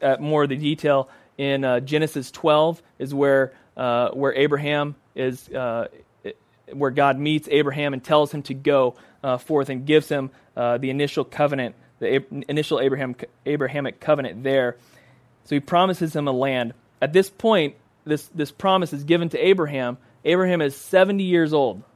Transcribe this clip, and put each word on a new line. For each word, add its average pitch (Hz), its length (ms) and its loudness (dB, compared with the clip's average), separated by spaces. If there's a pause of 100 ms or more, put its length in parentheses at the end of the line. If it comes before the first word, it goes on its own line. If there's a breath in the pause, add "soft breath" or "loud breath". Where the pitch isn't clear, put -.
at 135 180 2
more 151 240 0
of 143 60 0
the 131 80 -4
detail 147 500 0 (300 soft breath)
in, 139 260 -2
uh, 123 160 2
Genesis 147 520 -4
twelve 160 500 2 (160 soft breath)
is 135 160 -8
where, 135 400 2 (240 soft breath)
uh, 123 320 0
where 135 240 -2
Abraham 147 640 0 (200)
is, 131 340 -6
uh, 117 380 -4 (840)
where 139 180 -2
God 139 260 2
meets 151 320 -2
Abraham 143 440 2
and 131 100 -8
tells 151 300 2
him 147 100 -8
to 135 100 -10
go, 135 420 2 (280 soft breath)
uh, 127 140 -2
forth 139 320 -2
and 131 160 -8
gives 151 240 4
him, 135 220 -4 (260 soft breath)
uh, 120 200 0
the 135 120 -4
initial 139 340 -2
covenant, 139 520 -2 (240 soft breath)
the 117 160 0
Ab-, 139 340 -4
initial 147 320 -2
Abraham, 135 340 -2 (300)
Abrahamic 139 540 -4
covenant 131 440 -2
there. 135 340 0 (680 soft breath)
So 143 100 -4
he 143 40 0
promises 175 560 0
him 147 120 -2
a 135 60 -2
land. 127 400 -2 (280)
At 147 120 -2
this 190 160 4
point, 190 460 0 (280)
this, 151 300 -4
this 151 180 -6
promise 190 420 0
is 143 100 -8
given 165 260 2
to 143 80 -6
Abraham. 147 600 2 (280 soft breath)
Abraham 180 360 2
is 139 140 -2
seventy 190 500 2
years 165 280 2
old, 123 300 0 (120)